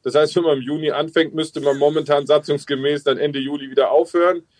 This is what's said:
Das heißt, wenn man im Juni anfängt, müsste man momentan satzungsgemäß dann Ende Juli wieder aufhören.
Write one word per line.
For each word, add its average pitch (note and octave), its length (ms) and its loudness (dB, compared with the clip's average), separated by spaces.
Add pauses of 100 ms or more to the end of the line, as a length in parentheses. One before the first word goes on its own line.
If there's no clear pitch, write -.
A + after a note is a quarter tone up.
Das B2 120 -4
heißt, D3+ 220 2
wenn F3+ 80 2
man D3+ 140 2
im C3 60 -6
Juni D3 280 -4
anfängt, D#3+ 420 0
müsste D#3 280 -6
man C#3 180 0
momentan D3 480 0
satzungsgemäß C#3+ 760 0
dann C3 140 0
Ende C#3+ 220 -2
Juli C#3 320 -6
wieder C3 180 2
aufhören. E3+ 540 2 (160)